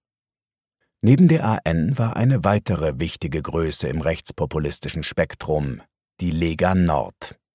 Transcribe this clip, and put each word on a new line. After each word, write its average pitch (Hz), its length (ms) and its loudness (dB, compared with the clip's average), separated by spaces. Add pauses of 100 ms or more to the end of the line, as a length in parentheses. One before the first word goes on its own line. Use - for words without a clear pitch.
(1000)
Neben 139 260 8
der 160 160 4
A 107 220 0
N 82 320 0
war 117 180 0
eine 127 300 2
weitere 82 540 0
wichtige 78 420 -4
Größe 76 480 -4
im 73 100 -4
rechtspopulistischen 76 1040 -4
Spektrum, 76 800 -4 (400)
die 90 100 -2
Lega 82 420 0
Nord. 80 640 0 (180)